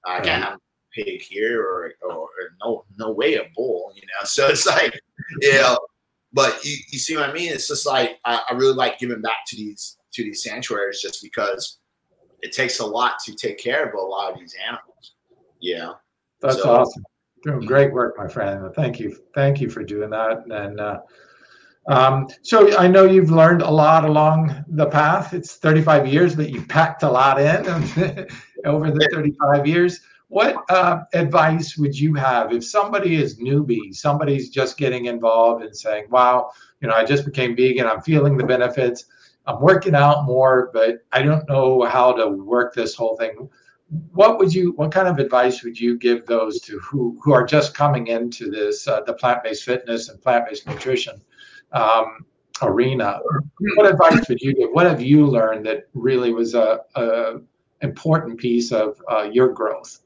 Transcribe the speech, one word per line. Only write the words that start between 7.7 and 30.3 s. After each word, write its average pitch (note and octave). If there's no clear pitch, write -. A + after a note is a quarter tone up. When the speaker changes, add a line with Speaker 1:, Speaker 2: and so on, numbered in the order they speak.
Speaker 1:
like, C3
I, A#2
I B2
really C3
like B2
giving A#2+
back A2+
to -
these, G#2
to A#2
these G#2
sanctuaries G#2
just G2
because G2+
it -
takes -
a A2+
lot A#2
to G#2
take G2+
care C3
of G#2+
a G2
lot F#2+
of -
these F2
animals, -
you F2
know? E2+
Speaker 2:
That's C3
Speaker 1:
So A#2+
Speaker 2:
awesome. -
Doing C#3
Speaker 1:
Mm-hmm. G#2+
Speaker 2:
great C#3
work, B2
my G2+
friend. G2
Thank B2
you. G#2
Thank C#3
you A2+
for G#2+
doing G#2
that. A2
And, G#2
uh, G#2
um, C3+
so G#3
I F3+
know F#3+
you've F#3
learned E3
a -
lot D#3
along D3+
the D#3
path. D#3
It's F3
thirty-five D#3
years, D#3
but D3+
you've -
packed D#3+
a C#3+
lot C3+
in F3+
<laughs> -
over D3+
the D3
Speaker 1:
Yeah. D#3
Speaker 2:
thirty-five D3
years? F3
What, -